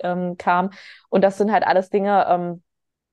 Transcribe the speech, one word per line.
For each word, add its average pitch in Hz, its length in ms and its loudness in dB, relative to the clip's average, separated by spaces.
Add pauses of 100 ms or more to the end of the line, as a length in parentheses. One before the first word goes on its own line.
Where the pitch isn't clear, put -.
ähm, 180 360 -6
kam. 185 340 -2 (360)
Und 185 160 2
das - 140 0
sind 208 120 0
halt 202 160 2
alles 185 240 0
Dinge, 202 380 2
ähm, 175 360 -2 (500)